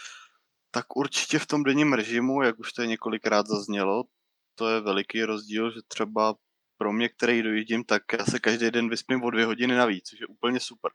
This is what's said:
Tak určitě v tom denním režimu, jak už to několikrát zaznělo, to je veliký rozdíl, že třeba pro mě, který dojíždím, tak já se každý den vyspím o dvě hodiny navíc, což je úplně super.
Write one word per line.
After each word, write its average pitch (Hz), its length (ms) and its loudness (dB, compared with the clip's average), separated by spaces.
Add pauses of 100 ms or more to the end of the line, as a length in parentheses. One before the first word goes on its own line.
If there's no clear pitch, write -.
(720)
Tak - 260 -6
určitě 139 420 -2
v 147 80 -4
tom 147 180 0
denním 143 280 4
režimu, 120 500 0
jak 113 160 2
už - 140 -12
to 123 100 -4
několikrát 110 640 0
zaznělo, 101 580 0 (500)
to 113 140 -2
je 110 120 2
veliký 104 440 -2
rozdíl, 107 460 -4
že 110 180 -14
třeba 110 460 0 (440)
pro 104 140 0
mě, 117 160 2
který 120 340 2
dojíždím, 110 420 0
tak 104 180 2 (160)
já 101 60 -2
se 123 140 0
každý 113 320 2
den 117 180 0
vyspím 127 340 -2
o 120 80 0
dvě 110 160 2
hodiny 120 280 0
navíc, 113 340 2
což - 120 -18
je 117 60 -10
úplně 123 340 -2
super. - 340 -6